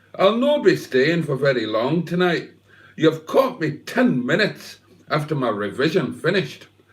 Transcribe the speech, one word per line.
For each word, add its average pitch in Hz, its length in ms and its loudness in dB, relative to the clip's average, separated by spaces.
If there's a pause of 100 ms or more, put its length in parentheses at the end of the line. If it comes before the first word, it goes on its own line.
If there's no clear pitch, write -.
(180)
I'll 196 160 4
no 277 260 2
be 196 140 4
staying 160 480 0
for 147 140 -4
very 127 300 0
long 123 380 0
tonight. 175 460 -2 (460)
You've 151 300 0
caught 269 340 0
me 147 160 -4 (100)
ten 233 400 0
minutes 180 540 -2 (280)
after 151 280 -2
my 127 140 -2
revision 113 600 -2
finished. - 540 -4 (260)